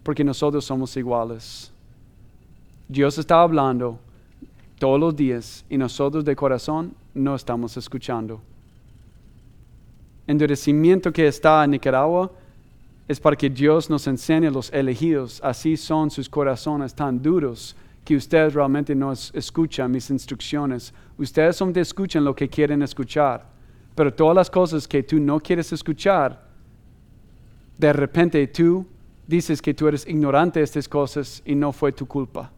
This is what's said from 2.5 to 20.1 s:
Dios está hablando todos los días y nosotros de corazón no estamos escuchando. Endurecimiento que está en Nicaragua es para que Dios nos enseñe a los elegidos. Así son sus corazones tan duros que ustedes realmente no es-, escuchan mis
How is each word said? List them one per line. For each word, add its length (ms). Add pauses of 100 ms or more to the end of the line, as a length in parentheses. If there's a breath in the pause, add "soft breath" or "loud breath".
Dios 300
está 240
hablando 580 (800 soft breath)
todos 180
los 160
días 560
y 80
nosotros 460
de 140
corazón 580 (180)
no 220
estamos 400
escuchando. 640 (1900)
Endurecimiento 880
que 160
está 380
en 60
Nicaragua 600 (760 soft breath)
es 100
para 160
que 140
Dios 400
nos 180
enseñe 400
a 40
los 200
elegidos. 720
Así 320
son 340
sus 200
corazones 680
tan 260
duros 540 (300 soft breath)
que 100
ustedes 380
realmente 400
no 180
es-, 220
escuchan 580
mis 200